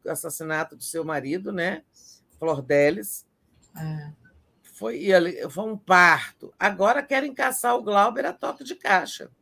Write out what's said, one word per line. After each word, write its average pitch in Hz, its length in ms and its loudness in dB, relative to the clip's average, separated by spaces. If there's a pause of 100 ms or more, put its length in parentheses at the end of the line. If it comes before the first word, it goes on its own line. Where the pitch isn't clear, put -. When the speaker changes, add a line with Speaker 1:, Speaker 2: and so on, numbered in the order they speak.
Speaker 1:
assassinato 156 680 -6
do - 80 -18
seu 165 220 -6
marido, 160 460 -6
né? 185 320 -4 (560)
Flor 156 220 -2
Delis. 147 640 0 (500)
Speaker 2:
É. 156 360 -10 (500)
Speaker 1:
Foi, - 380 -8
e 196 120 0
ali, 170 380 4
foi 175 140 -8
um 220 140 -6
parto. 180 840 4
Agora 202 420 2
querem 277 320 -2
caçar 247 420 0
o 247 60 -4
Glauber 220 460 2
a - 60 -4
toque - 300 -8
de 262 120 -12
caixa. - 560 -2 (100)